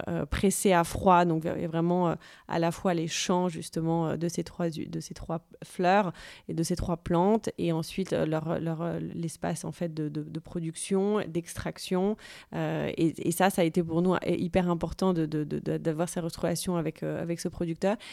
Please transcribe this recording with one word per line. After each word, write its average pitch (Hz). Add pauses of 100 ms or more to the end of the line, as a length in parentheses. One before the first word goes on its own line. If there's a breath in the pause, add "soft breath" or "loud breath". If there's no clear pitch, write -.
euh, 160
pressées -
à 170
froid. 175
Donc, 160
il 151
y 170
a -
vraiment, 170
euh, 156 (320 loud breath)
à 170
la 165
fois 180
les 165
champs, 180
justement, 165
euh, 143
de 170
ces 170
trois 170
hu-, 151
de 165
ces 165
trois - (220)
fleurs 185 (340 loud breath)
et -
de 165
ces 175
trois 170
plantes 190
et 170
ensuite, 160
euh, 160
leur, 156
leur, 160
euh, 165 (160)
l'espace, 170
en 165
fait, 165
de, 156
de, 147
de 160
production, 190
d'extraction. 180 (400 loud breath)
Euh, 156
et, 160
et 170
ça, 185
ça 196
a -
été 165
pour 165
nous, 185
euh, -
hyper 175
important 175
de, 165
de, 156
de, 151
de, 160
d'avoir 160
ces -
retrouvations 170
avec, 160
euh, 151
avec 170
ce -
producteur. 180 (160 loud breath)